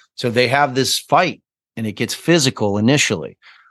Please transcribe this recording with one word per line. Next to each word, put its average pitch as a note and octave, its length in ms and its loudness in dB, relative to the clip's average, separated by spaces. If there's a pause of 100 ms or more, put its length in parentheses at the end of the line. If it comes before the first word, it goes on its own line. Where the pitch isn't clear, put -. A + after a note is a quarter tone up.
(160)
So B2+ 140 -6
they B2 180 2
have C3+ 260 0
this B2+ 240 -2
fight, D#3 420 0 (380)
and A2+ 80 -4
it G#2+ 60 -4
gets A#2 200 -6
physical C3 640 0
initially. G#2 640 0 (320)